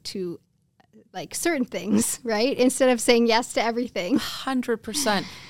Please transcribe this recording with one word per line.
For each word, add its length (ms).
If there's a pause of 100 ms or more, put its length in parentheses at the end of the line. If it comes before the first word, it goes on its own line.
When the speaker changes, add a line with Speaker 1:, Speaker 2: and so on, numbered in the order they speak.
Speaker 1:
to, 360 (720)
like, 220
certain 300
things, 560
<laughs> 40
right? 320
Instead 340
of 100
saying 260
yes 280
to 80
everything. 560
Speaker 2:
Hundred 600
percent. 480 (240)